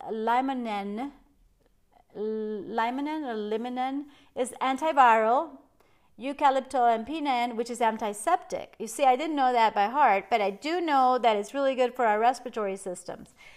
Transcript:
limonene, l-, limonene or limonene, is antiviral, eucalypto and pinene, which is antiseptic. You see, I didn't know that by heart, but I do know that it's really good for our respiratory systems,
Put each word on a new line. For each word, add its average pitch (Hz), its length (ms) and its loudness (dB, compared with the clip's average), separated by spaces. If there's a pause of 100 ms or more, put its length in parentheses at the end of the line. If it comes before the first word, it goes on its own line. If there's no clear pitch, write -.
limonene, 226 1000 -2 (1040)
l-, 214 480 -6 (160)
limonene 285 480 -4
or 233 80 -6
limonene, 247 720 -4 (320)
is 226 240 -4
antiviral, 262 880 4 (720)
eucalypto 269 720 2
and 226 140 -2
pinene, 254 480 -2
which 233 140 -4
is 240 120 -6
antiseptic. 226 960 -2
You 226 100 -8
see, 277 180 0
I 254 100 8
didn't 311 220 -2
know 254 160 2
that 226 200 4
by 202 140 2
heart, 233 420 4
but 226 120 2
I 196 80 0
do 302 320 -4
know 262 360 4
that 220 200 4
it's 208 160 -6
really 269 220 0
good 247 200 0
for 247 100 0
our 208 140 2
respiratory 226 560 -2
systems, - 540 -12 (280)